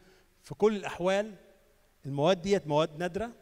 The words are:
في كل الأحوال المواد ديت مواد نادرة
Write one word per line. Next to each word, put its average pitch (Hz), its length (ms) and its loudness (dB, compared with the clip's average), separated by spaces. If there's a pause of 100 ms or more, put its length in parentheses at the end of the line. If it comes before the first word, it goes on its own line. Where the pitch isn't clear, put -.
(420)
في - 120 -14
كل 214 220 4
الأحوال 190 580 -2 (720)
المواد 151 360 2
ديت 190 240 0
مواد 151 320 0
نادرة 180 320 -6 (120)